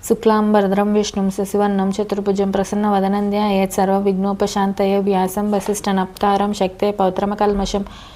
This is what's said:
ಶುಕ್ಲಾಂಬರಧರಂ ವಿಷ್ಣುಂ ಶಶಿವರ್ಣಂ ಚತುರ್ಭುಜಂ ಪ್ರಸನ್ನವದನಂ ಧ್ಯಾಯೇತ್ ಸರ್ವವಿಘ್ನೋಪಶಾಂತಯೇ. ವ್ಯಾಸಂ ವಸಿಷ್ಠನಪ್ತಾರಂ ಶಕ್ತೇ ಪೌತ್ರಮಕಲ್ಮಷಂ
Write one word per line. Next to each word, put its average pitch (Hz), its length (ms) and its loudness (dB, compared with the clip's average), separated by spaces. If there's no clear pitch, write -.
ಶುಕ್ಲಾಂಬರಧರಂ 208 840 2
ವಿಷ್ಣುಂ 208 360 0
ಶಶಿವರ್ಣಂ 196 600 0
ಚತುರ್ಭುಜಂ 196 600 -2
ಪ್ರಸನ್ನವದನಂ 202 760 0
ಧ್ಯಾಯೇತ್ 202 420 0
ಸರ್ವವಿಘ್ನೋಪಶಾಂತಯೇ. 196 1300 0
ವ್ಯಾಸಂ 196 540 0
ವಸಿಷ್ಠನಪ್ತಾರಂ 202 1000 0
ಶಕ್ತೇ 202 380 -2
ಪೌತ್ರಮಕಲ್ಮಷಂ 202 920 0